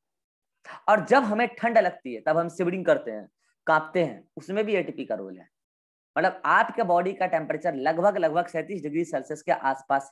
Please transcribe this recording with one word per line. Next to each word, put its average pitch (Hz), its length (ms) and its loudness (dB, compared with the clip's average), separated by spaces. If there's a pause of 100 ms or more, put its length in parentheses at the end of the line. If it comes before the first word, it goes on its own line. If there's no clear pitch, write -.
(880)
और 202 160 4
जब 262 180 6
हमें 233 320 0
ठंड 226 220 0
लगती 175 360 0
है, 107 80 -10
तब 156 160 0
हम 170 120 0
शिवरिंग 180 360 -2
करते 139 260 2
हैं, 104 180 -12 (380)
कांपते 156 380 2
हैं, 110 300 -10
उसमें 208 300 -4
भी 214 100 -2
एटीपी 165 300 -4
का 110 100 -6
रोल 95 240 -12
है। - 100 -20 (680)
मतलब, 180 280 0
आपके 208 380 2
बॉडी 180 300 2
का 185 140 -2
टेम्परेचर 160 460 -2
लगभग, 165 440 0
लगभग 170 300 0
सैंतीस 165 340 -8
डिग्री 151 240 -4
सेल्सियस 151 360 -6
के 175 100 -2
आसपास 135 600 -2